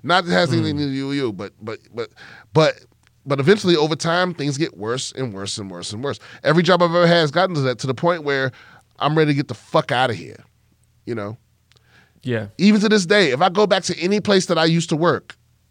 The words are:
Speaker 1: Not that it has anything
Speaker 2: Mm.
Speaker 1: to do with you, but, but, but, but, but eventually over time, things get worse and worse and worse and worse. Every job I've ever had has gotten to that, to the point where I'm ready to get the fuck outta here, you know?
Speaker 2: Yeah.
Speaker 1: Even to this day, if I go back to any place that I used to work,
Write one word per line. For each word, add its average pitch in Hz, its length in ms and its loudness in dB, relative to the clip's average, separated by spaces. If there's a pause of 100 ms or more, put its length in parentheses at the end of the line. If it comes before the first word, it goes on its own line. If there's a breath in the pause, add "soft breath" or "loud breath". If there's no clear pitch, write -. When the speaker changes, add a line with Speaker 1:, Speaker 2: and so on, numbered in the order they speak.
Speaker 1:
Not 175 220 0
that 175 60 -4
it 175 40 2
has 175 180 2
anything 156 220 0
Speaker 2:
Mm. 147 120 -2
Speaker 1:
to 135 60 -4
do 135 140 -6
with 139 100 -4
you, 127 160 -2
but, 98 260 -12
but, 107 200 -12 (140)
but, 113 160 -8 (440 loud breath)
but, 151 320 2 (400)
but 135 140 -2
eventually 175 360 2
over 156 200 0
time, 175 400 -2
things 139 220 -4
get 147 200 -6
worse 113 360 -6
and 127 200 -6
worse 98 240 -10
and 98 140 -10
worse 87 200 -12
and 104 120 -10
worse. 131 160 -6 (240 loud breath)
Every 156 200 4
job 175 200 4
I've 170 80 4
ever 170 160 4
had 170 100 4
has 156 140 2
gotten 180 240 0
to 147 60 -2
that, 127 180 -2
to - 80 -8
the 127 80 -2
point 170 280 -2
where 135 280 0 (480 loud breath)
I'm 151 180 0
ready 151 140 4
to 143 40 2
get 143 140 -2
the 120 60 -8
fuck - 360 -2
outta 127 220 0
here, 67 300 -16 (640)
you 117 100 -6
know? 107 220 -8 (880 soft breath)
Speaker 2:
Yeah. 113 240 -4 (100)
Speaker 1:
Even 208 240 4
to 214 80 2
this 202 160 2
day, 190 260 4
if 127 100 0
I 185 80 4
go 196 180 0
back 190 160 0
to 160 160 -6
any 196 220 0
place 190 240 2
that 175 120 0
I 160 80 2
used 165 240 2
to 170 60 -2
work, 151 400 0 (360)